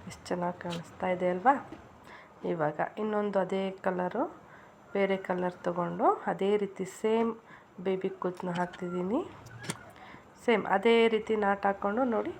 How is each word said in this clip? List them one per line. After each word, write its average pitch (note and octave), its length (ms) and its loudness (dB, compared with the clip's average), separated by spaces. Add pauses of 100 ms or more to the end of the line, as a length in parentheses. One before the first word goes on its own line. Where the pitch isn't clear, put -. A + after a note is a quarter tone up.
ಎಷ್ಟು - 220 -14
ಚೆನ್ನಾಗಿ F3+ 340 -2
ಕಾಣಿಸ್ತಾ F3 500 -4
ಇದೆ F3+ 200 2
ಅಲ್ವಾ? F#3 240 6 (920)
ಇವಾಗ D#3 340 0 (160)
ಇನ್ನೊಂದು G#3 440 0
ಅದೇ F#3+ 220 0 (160)
ಕಲರು, F3+ 440 0 (680)
ಬೇರೆ G3 300 2
ಕಲರ್ F3+ 400 -2
ತಗೊಂಡು F3 460 -2 (200)
ಅದೇ F#3+ 320 0
ರೀತಿ G3 340 -2
ಸೇಮ್ A3+ 400 2 (480)
ಬೇಬಿ F#3+ 340 0
ಕುಚ್ಚನ್ನ F3+ 420 -4
ಹಾಕ್ತಿದ್ದೀನಿ. F3+ 640 -2 (1200)
ಸೇಮ್ A3 280 4
ಅದೇ G3+ 260 6 (120)
ರೀತಿ A3 300 2
ನಾಟ್ G3+ 280 2
ಹಾಕ್ಕೊಂಡು G3+ 400 2
ನೋಡಿ A3+ 340 0